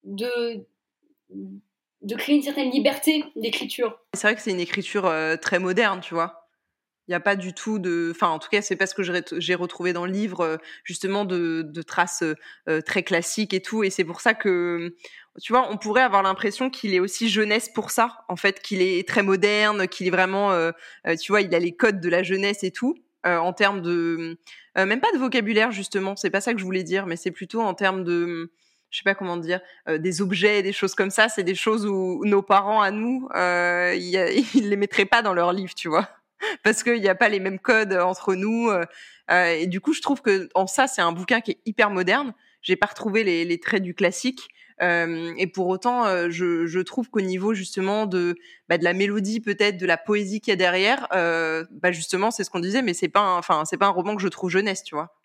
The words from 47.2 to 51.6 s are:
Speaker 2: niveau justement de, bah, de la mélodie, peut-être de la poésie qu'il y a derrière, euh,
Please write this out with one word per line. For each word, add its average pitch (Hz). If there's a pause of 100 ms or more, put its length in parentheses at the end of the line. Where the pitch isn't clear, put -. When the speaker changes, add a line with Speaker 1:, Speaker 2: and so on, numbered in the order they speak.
Speaker 2:
niveau 185
justement 196
de, 175 (320)
bah, 175
de 160
la 175
mélodie, 202
peut-être 202
de 180
la 180
poésie 208
qu'il 226
y -
a 196
derrière, 190
euh, 165